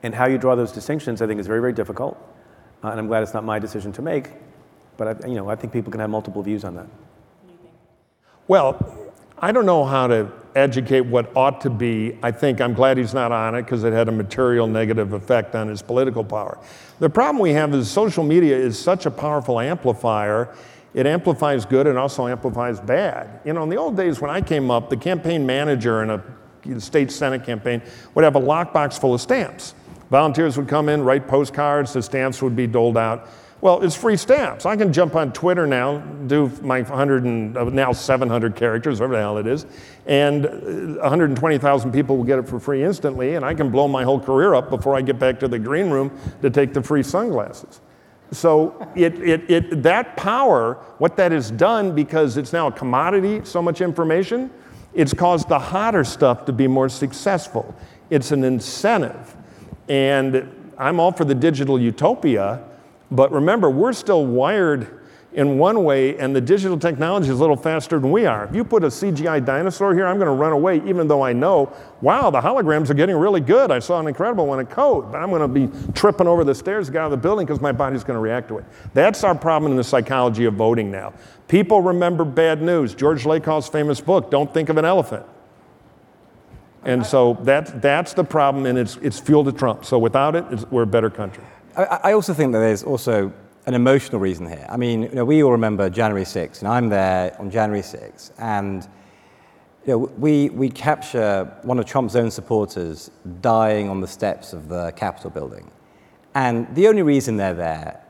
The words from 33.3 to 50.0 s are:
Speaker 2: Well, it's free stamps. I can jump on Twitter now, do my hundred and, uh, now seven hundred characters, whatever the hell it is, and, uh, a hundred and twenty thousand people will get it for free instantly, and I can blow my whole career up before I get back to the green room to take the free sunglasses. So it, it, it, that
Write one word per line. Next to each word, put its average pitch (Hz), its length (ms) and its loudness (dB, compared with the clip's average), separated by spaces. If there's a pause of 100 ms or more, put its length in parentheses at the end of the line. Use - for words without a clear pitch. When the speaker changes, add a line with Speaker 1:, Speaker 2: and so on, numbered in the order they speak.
Speaker 2:
Well, 180 200 4
it's 175 120 0
free 220 220 0
stamps. 214 500 0
I 208 120 0
can 202 160 2
jump 165 240 2
on 147 160 0
Twitter 175 340 0
now, 135 300 0 (300)
do 143 220 2 (140)
my 127 180 0
hundred 135 440 0
and, 117 320 -4
uh, 120 80 -2
now 131 260 0
seven 127 380 0
hundred 113 260 0
characters, 117 460 -2
whatever 127 140 -2
the 107 60 0
hell 104 160 -2
it 104 100 -4
is, 147 180 -4 (420)
and, 143 380 2
uh, - 560 -6
a 147 80 0
hundred 156 200 2
and 131 80 -2
twenty 151 200 0
thousand 131 340 0
people 135 240 0
will 123 80 0
get 131 160 2
it 120 80 -6
for 123 100 -8
free 139 280 -2
instantly, 143 500 -2
and 147 80 -4
I 147 100 -2
can 151 160 -2
blow 139 200 2
my 131 160 -2
whole 135 140 2
career 139 360 2
up 123 140 0
before 135 260 0
I 131 60 0
get 135 180 -2
back 131 220 0
to 135 80 -2
the 120 100 -4
green 151 300 -2
room 139 200 0 (320)
to 143 80 2
take 127 240 2
the 139 80 -2
free 139 220 0
sunglasses. 175 800 -4 (500)
So 156 440 2 (200)
it, 170 260 2
it, 165 280 0
it, 165 340 2
that 202 320 2